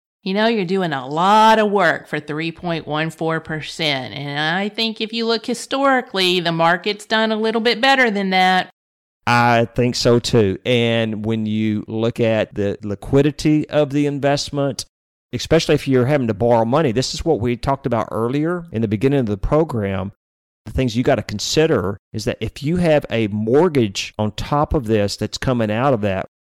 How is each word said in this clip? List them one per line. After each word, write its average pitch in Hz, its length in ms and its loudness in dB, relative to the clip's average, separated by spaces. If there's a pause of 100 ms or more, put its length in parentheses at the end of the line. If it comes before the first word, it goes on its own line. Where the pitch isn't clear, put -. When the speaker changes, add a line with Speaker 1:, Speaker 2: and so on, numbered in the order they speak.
(220)
Speaker 1:
You 190 120 -4
know, 214 140 2
you're 220 160 0
doing 180 280 -2
a 131 140 -6
lot 214 540 6
of 208 100 2
work 185 380 0
for 151 100 -4
three 156 320 -6
point 165 340 -6
one 151 260 -4
four 160 300 -4
percent. 147 720 -6
And 143 280 -8
I 175 280 -2
think 226 320 -6
if 214 120 -8
you 226 120 -4
look 226 220 -2
historically, 247 960 0
the 170 100 -2
market's 175 560 0
done 220 240 0
a 220 60 -2
little 220 240 0
bit 220 200 0
better 262 300 4
than 196 200 -2
that. 185 380 2 (560)
Speaker 2:
I 120 520 4
think 123 180 2
so 120 240 4
too. 104 480 2
And 117 580 0
when 110 220 -2
you 107 400 -2
look 110 320 -2
at 110 380 0
the 101 260 -2
liquidity 139 840 2
of 147 220 0
the 147 160 0
investment, 139 800 -2 (480)
especially 156 440 0
if - 100 -2
you're 127 200 2
having 135 200 0
to 110 80 0
borrow 113 300 4
money, 135 260 2
this 123 240 -2
is - 100 -8
what 156 140 2
we 120 180 -2
talked 135 300 -4
about 117 240 -2
earlier 151 600 -2
in 113 100 -2
the 110 60 0
beginning 135 320 0
of 123 60 0
the 104 120 -2
program. 104 720 -2 (540)
The 117 80 -14
things 127 240 -2
you 127 80 0
gotta 123 180 2
consider 107 760 -2 (140)
is 110 120 -8
that 117 160 -4
if 113 240 -8
you 165 140 -2
have 156 320 2
a 113 180 0
mortgage 113 880 0
on 107 140 -2
top - 420 -2
of 135 120 -2
this 104 300 0
that's - 220 -6
coming 117 320 -2
out 127 240 2
of 107 60 -2
that, 95 260 -2 (140)